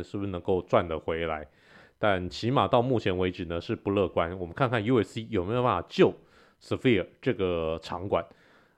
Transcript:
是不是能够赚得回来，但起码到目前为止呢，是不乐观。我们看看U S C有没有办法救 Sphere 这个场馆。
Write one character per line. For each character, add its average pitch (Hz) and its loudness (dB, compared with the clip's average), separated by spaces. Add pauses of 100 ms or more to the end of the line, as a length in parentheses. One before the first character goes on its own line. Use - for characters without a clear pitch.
是 - -10
不 101 -6
是 101 -6
能 90 -6
够 95 0
赚 95 2
得 80 -4
回 82 -4
来， 78 -6 (500)
但 92 0
起 110 -4
码 120 2
到 120 4
目 123 0
前 92 -2
为 92 0
止 87 -8
呢， 85 -4
是 110 -6
不 - -2
乐 98 4
观。 87 -2
我 92 -8
们 82 -10
看 131 0
看 113 -2
U 120 4
S - -6
C 113 -10
有 101 0
没 101 -4
有 123 0
办 107 0
法 - -10
救 156 4 (480)
Sphere 104 2 (160)
这 131 0
个 82 -2
场 87 -8
馆。 92 0 (560)